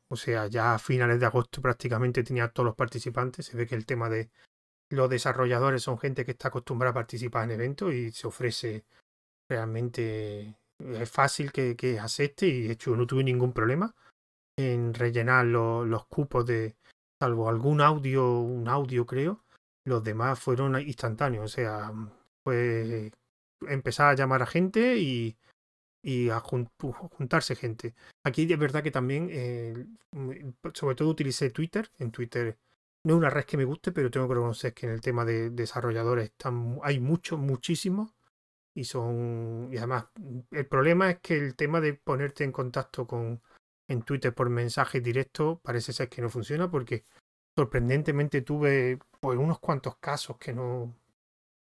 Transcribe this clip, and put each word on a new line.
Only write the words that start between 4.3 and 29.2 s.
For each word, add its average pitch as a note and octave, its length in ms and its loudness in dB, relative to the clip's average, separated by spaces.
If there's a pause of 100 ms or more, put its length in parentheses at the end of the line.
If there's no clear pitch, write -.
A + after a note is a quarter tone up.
los C3+ 180 4
desarrolladores B2+ 760 2
son B2+ 120 -2
gente C3 280 -4
que B2+ 80 -4
está - 160 -6
acostumbrada B2 420 -2
a A#2 40 -2
participar A#2 500 -4
en A#2 80 -4
eventos C#3 420 -2
y A#2+ 160 -4
se - 160 -10
ofrece A2+ 580 -4 (640)
realmente, A2+ 1080 -4 (240)
es A#2+ 280 -6
fácil C#3 440 0
que, B2 240 0
que B2 240 0
acepte C#3+ 480 0
y B2 180 2
de A2 60 0
hecho A#2 240 -2
no B2 100 2
tuve C3 160 2
ningún B2 300 2
problema C3 420 0 (640)
en A#2+ 340 0
rellenar A#2+ 540 4
lo-, A#2 400 2
los A2+ 200 0
cupos C3+ 380 0
de, A2+ 320 -2 (420)
salvo A#2 300 2
algún B2+ 320 2
audio, C3+ 600 4
un A#2+ 280 -2
audio B2+ 380 2
creo, D3+ 380 -2 (420)
los A#2+ 160 2
demás A2+ 360 0
fueron C3 420 2
instantáneos, B2 640 -2
o G#2+ 40 -6
sea, G#2+ 440 -4 (520)
fue A2+ 680 0 (580)
empezar C#3+ 420 4
a C#3 40 6
llamar C3 280 2
a A#2 40 2
gente A3 520 2
y, B2 400 0 (640)
y B2 260 2
a A#2 120 0
jun-, B2 360 -2
pu-, C3+ 160 -6
juntarse D3 600 -2
gente. A#2 400 -6 (300)
Aquí D#3 280 2
es D#3+ 60 4
verdad D3 240 2
que D3+ 80 -2
también, C#3 400 0